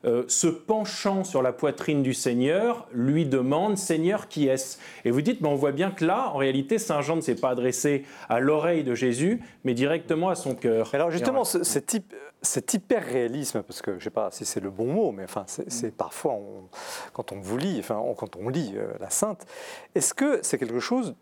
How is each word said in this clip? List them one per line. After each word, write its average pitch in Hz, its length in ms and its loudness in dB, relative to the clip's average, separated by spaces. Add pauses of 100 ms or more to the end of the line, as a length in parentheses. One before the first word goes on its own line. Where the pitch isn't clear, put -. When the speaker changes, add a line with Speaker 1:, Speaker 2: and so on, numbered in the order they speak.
Speaker 1:
euh, 120 220 4
se - 200 2
penchant 196 760 0
sur 135 180 0
la 127 100 4
poitrine 139 520 0
du 127 100 2
Seigneur, 156 800 2
lui 139 320 4
demande, « 139 540 2
Seigneur, 170 480 0
qui 147 200 2
est-ce ? » 131 300 0 (280)
Et 120 60 4
vous 131 100 4
dites, « 220 200 0
Mais 156 80 2
on 143 60 4
voit 143 180 2
bien 180 180 0
que 175 140 0
là, 208 280 2
en 143 40 -2
réalité, 135 400 2
Saint 165 240 0
Jean 143 160 0
ne 160 40 0
s'est 131 140 0
pas 131 140 2
adressé 127 560 2 (240)
à 113 100 4
l'oreille 151 440 4
de 127 100 0
Jésus, 131 480 2 (240)
mais 131 80 2
directement 156 560 2
à 180 60 2
son 131 200 -4
cœur. » 113 380 2
Speaker 2:
Alors 156 180 2
justement, 262 280 2
Speaker 1:
Et - 20 4
en 214 40 2
Speaker 2:
ce, 175 180 0
cet - 320 0
hyp-, 202 180 -6 (300)
cet - 320 0
hyper-réalisme, 127 880 0
parce - 180 -12
que 101 120 -4
je 90 40 -6
ne 85 60 -12
sais 110 80 -4
pas 107 200 -2
si - 140 -10
c'est - 140 -4
le 98 100 -4
bon 98 240 -2
mot, 190 180 2
mais 98 120 -10
enfin, 95 240 -8
c'est, - 240 -8
c'est 120 160 -4
Speaker 1:
Mm. 107 100 -6
Speaker 2:
parfois, - 360 -2
on, 101 360 -10 (420)
quand - 200 -8
on 98 100 -10
vous 98 160 -4
lit, 165 220 -2
enfin, 107 180 -4
on, 110 160 -2
quand - 260 -8
on 104 100 -6
lit, 131 280 -2
euh, 104 240 -6
la 98 80 -10
Sainte, - 360 -2 (500)
est-ce - 180 2
que 277 300 2
c'est - 160 0
quelque 120 200 -2
chose 233 420 -2